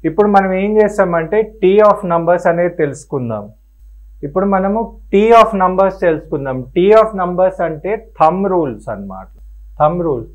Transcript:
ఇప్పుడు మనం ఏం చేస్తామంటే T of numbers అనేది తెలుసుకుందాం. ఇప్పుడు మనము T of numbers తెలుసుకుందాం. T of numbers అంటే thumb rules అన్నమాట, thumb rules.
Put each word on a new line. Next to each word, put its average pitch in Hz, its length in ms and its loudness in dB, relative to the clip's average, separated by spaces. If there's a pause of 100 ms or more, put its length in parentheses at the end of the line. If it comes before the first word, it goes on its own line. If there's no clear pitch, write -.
ఇప్పుడు 208 180 0 (100)
మనం 190 140 0 (120)
ఏం 208 160 -2
చేస్తామంటే 190 580 0 (240)
T 185 140 4 (160)
of 196 100 0 (140)
numbers 175 280 0 (100)
అనేది 175 300 -2
తెలుసుకుందాం. 120 640 -8 (800)
ఇప్పుడు 185 180 -2 (120)
మనము 196 220 -2 (340)
T 202 120 4 (180)
of 220 60 2 (140)
numbers 185 320 0 (120)
తెలుసుకుందాం. 139 520 -4 (160)
T 185 160 4 (100)
of 220 80 0 (140)
numbers 180 340 -2 (120)
అంటే 160 220 -8 (280)
thumb 165 240 2 (100)
rules 139 400 -4
అన్నమాట, 95 340 -14 (520)
thumb 156 200 0 (100)
rules. 117 260 -6